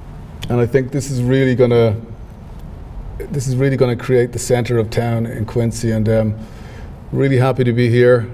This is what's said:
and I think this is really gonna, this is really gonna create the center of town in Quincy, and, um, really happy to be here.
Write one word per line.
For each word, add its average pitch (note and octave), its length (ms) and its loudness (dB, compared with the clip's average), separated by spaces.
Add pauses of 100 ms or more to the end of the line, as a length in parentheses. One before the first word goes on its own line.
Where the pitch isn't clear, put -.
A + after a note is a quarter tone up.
(500)
and B2 100 2
I A#2 60 2
think B2+ 260 0
this C#3+ 200 -4
is B2+ 100 -2
really C3 320 4
gonna, A#2 420 4 (1200)
this C#3 260 -6
is C3 100 -2
really C3+ 220 2
gonna B2 180 2
create B2 360 2
the A#2+ 80 -8
center A#2+ 400 0
of G#2+ 100 0
town A#2 380 -2
in A#2 180 -6
Quincy, A#2 460 -2
and, A2 180 0
um, A2 260 2 (760)
really C3+ 260 2
happy B2+ 260 2
to B2 80 2
be A#2+ 160 2
here. A#2+ 460 6